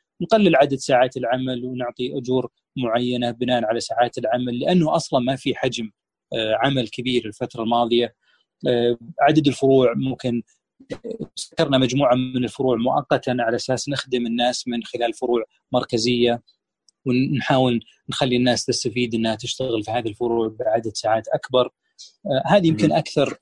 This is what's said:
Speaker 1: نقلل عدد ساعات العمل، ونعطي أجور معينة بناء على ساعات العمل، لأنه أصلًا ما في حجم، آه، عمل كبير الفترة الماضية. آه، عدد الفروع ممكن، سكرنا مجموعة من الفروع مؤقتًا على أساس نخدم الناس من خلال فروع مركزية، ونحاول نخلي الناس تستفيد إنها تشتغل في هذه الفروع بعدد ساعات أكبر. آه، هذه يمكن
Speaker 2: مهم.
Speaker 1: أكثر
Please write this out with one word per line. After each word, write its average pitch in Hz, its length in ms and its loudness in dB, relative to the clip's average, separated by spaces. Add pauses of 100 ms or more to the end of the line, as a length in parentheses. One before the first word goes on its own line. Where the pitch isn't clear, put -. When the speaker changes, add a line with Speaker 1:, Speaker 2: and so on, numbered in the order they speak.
(220)
Speaker 1:
نقلل 190 340 4
عدد 135 200 4
ساعات 127 420 2
العمل، 127 480 -4
ونعطي 127 520 -6
أجور 127 300 -2 (300)
معينة 120 540 0
بناء 120 340 -2
على 113 140 0
ساعات 117 380 -2
العمل، 120 420 -2
لأنه 165 360 2
أصلًا 156 240 0
ما 127 160 0
في 131 200 -4
حجم، 117 340 -4 (440)
آه، 110 220 0
عمل 127 320 0
كبير 120 380 -2
الفترة 113 380 -6
الماضية. 120 520 2 (520)
آه، 120 300 2 (240)
عدد 147 260 4
الفروع 131 480 4
ممكن، 131 480 -4 (920)
سكرنا 139 420 -2
مجموعة 127 380 2
من 127 280 -2
الفروع 127 340 0
مؤقتًا 131 600 -2
على 117 160 0
أساس 123 340 -4
نخدم 123 360 -2
الناس 120 420 -2
من 120 160 -4
خلال 117 300 -4
فروع 120 300 0 (280)
مركزية، 120 720 0 (640)
ونحاول 131 720 2 (300)
نخلي 131 260 0
الناس 123 300 2
تستفيد 120 500 -2
إنها 113 200 0
تشتغل 117 480 -6
في 107 80 -8
هذه 117 160 -4
الفروع 113 520 -2
بعدد 113 340 -2
ساعات 110 340 -2
أكبر. 127 380 0 (600)
آه، 127 200 0
هذه 190 220 4
يمكن 151 220 4
Speaker 2:
مهم. 151 80 2
Speaker 1:
أكثر 151 440 0